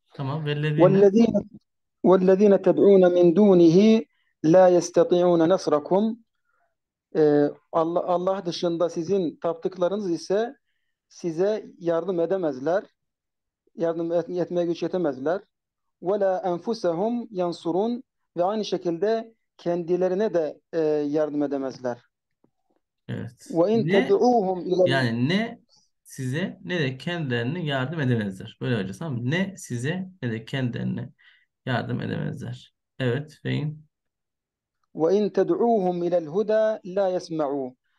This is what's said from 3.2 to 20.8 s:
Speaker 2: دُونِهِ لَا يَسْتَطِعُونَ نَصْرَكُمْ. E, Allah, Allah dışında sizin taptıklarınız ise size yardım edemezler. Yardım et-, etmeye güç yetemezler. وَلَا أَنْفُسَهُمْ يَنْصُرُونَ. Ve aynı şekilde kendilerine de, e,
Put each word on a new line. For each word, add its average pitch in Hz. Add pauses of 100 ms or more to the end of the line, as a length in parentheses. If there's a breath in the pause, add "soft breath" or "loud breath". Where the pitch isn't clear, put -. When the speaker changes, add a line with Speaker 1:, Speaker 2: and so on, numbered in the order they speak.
Speaker 2:
دُونِهِ 196 (380)
لَا 180
يَسْتَطِعُونَ 170
نَصْرَكُمْ. 185 (1000)
E, 147 (220)
Allah, 170
Allah 180
dışında 170
sizin 175
taptıklarınız 185
ise 202 (520)
size 185 (120)
yardım 170
edemezler. 165 (920)
Yardım 170
et-, 170
etmeye 175
güç 170
yetemezler. 160 (640)
وَلَا 190
أَنْفُسَهُمْ 190
يَنْصُرُونَ. 180 (340)
Ve 170
aynı 208
şekilde 190 (220)
kendilerine 180
de, 160 (120)
e, 170 (280)